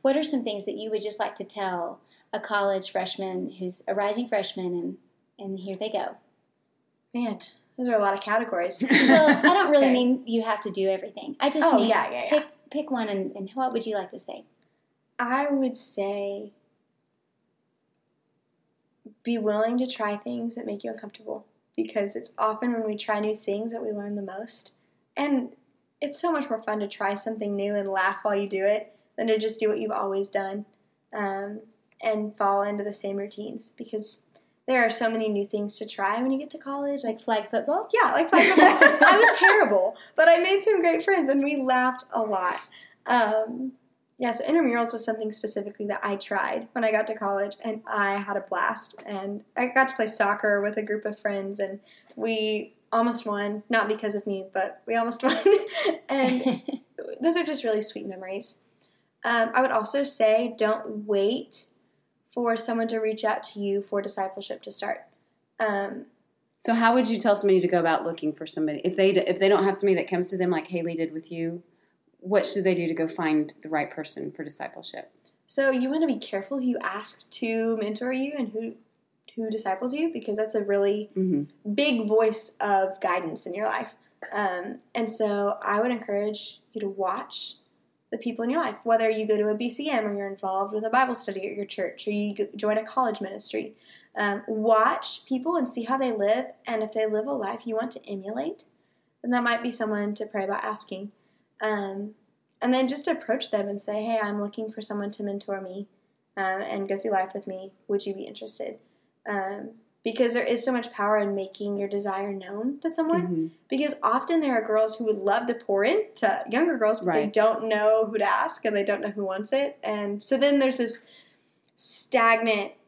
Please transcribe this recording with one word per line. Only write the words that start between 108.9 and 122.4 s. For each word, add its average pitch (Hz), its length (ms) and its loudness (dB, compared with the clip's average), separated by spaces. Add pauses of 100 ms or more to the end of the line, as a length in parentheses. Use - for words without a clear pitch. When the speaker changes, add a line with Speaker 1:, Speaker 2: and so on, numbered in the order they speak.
Speaker 2:
Um, 202 420 -4 (340)
because 233 300 2
there 240 120 2
is 240 180 2
so 269 60 0
much 240 220 -2
power 208 260 2
in 202 160 0
making 196 420 -6
your 202 120 -4
desire 202 440 -4
known 202 460 -6
to 330 100 -4
someone. 320 340 2
Speaker 3:
Mm-hmm. 170 240 0 (220)
Speaker 2:
Because 285 360 0
often 269 340 2
there 285 180 2
are 220 80 0
girls 220 340 2
who 240 80 -4
would 214 100 2
love 202 300 0
to 240 80 0
pour 202 280 0
into 240 640 0
younger 277 300 0
girls, 220 220 2
but 180 140 0
they 151 80 4
Speaker 3:
Right. 208 100 -2
Speaker 2:
don't 220 360 2
know 220 400 4
who 220 100 -4
to 202 60 2
ask 202 400 0
and 214 120 0
they 202 80 2
don't 202 160 0
know 208 100 -6
who 208 140 -6
wants 190 280 -4
it. 277 300 -2
And 208 400 -4
so - 140 0
then 285 240 4
there's 262 180 2
this 233 300 0 (680)
stagnant 226 960 2 (160)